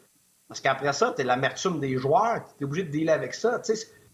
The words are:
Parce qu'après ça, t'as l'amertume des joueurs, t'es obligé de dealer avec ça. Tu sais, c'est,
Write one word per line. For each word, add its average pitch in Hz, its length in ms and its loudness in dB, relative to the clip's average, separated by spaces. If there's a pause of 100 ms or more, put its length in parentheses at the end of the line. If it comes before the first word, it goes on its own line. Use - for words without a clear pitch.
(480)
Parce - 120 -14
qu'après 139 340 0
ça, 233 220 2
t'as 139 80 -2
l'amertume 131 560 0
des 135 180 -2
joueurs, 165 460 2 (140)
t'es 143 80 -4
obligé 151 180 -4
de 151 80 -6
dealer 160 220 2
avec - 220 -2
ça. 240 240 0
Tu - 60 -12
sais, 220 100 2
c'est, - 160 -12 (220)